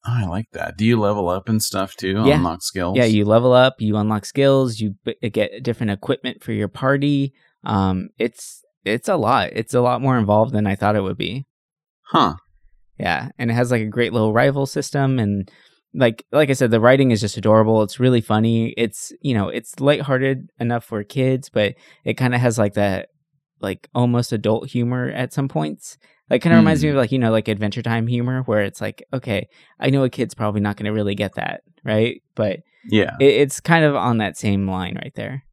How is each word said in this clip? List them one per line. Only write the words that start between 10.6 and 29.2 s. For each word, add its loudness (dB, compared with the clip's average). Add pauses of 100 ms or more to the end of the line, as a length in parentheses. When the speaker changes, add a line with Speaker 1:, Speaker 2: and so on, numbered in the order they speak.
Speaker 2:
I 0
thought 0
it 0
would -6
be. -6 (600)
Speaker 1:
Huh. 2 (640)
Speaker 2:
Yeah, -4 (100)
and -2
it -2
has, 0
like, 0
a -4
great -2
little 0
rival 2
system, -2
and, -2 (460)
like, 0
like 2
I 2
said, 2
the 4
writing 6
is 2
just -4
adorable. 4
It's -4
really 4
funny. 0
It's, -4 (100)
you -2
know, 0
it's -10
lighthearted 0 (100)
enough -2
for -8
kids, -2
but 0 (320)
it -2
kinda 2
has, 2
like, 0
that, -2 (520)
like, -8
almost 0
adult -2
humor -2
at -6
some -2
points. -6 (320)
Like, 0
kinda 6
reminds 6
me 2
Speaker 1:
Hmm. 0
Speaker 2:
of, 2
like, 0
you 0
know, 2
like, 0
Adventure -4
Time -2
humor, -2
where 0
it's -6
like, -10
"Okay, -4 (320)